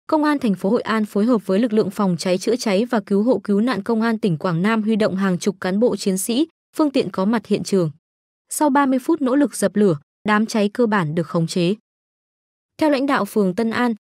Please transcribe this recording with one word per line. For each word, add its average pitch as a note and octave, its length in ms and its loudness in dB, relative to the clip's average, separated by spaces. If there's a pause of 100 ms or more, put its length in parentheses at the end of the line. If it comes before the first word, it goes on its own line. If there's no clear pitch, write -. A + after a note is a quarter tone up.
Công D#4 160 2
an D4 160 2
thành G3+ 160 0
phố G3 140 -2
Hội A3+ 120 2
An G#3+ 240 -2
phối G3+ 200 -2
hợp A#3 220 0
với F#3+ 120 2
lực A#3 140 0
lượng G#3+ 160 2
phòng G3 300 0
cháy F#3 180 0
chữa G#3+ 180 -2
cháy A3 300 0
và A#3+ 140 -2
cứu G3+ 240 0
hộ A#3+ 200 2
cứu G3+ 180 0
nạn A#3+ 220 -2
Công A3 180 0
an A3+ 180 0
tỉnh F3 180 0
Quảng E3+ 240 -2
Nam G#3+ 220 0
huy A3 120 0
động G#3 200 0
hàng F#3+ 220 0
chục - 240 -4
cán F#3 180 -2
bộ A#3 160 2
chiến F#3+ 220 -2
sĩ, A#3+ 300 -2 (280)
phương D4+ 160 2
tiện A3 180 0
có F#3+ 160 -2
mặt A3 220 -2
hiện G3+ 160 -2
trường. F3 280 0 (640)
Sau D4+ 140 2
ba C#4+ 160 2
mươi C4 140 2
phút D#4+ 220 -2
nỗ B3 140 0
lực C#4+ 200 2
dập G3 200 -2
lửa, G3 220 2 (300)
đám G#3+ 180 2
cháy G#3 240 0
cơ B3 160 0
bản F#3 300 0
được E3+ 120 -2
khống E3 200 -2
chế. F3+ 280 0 (1000)
Theo D#4 120 2
lãnh C#4 160 0
đạo C4+ 200 0
phường F#3+ 300 0
Tân A3+ 160 -2
An, A#3 220 0 (200)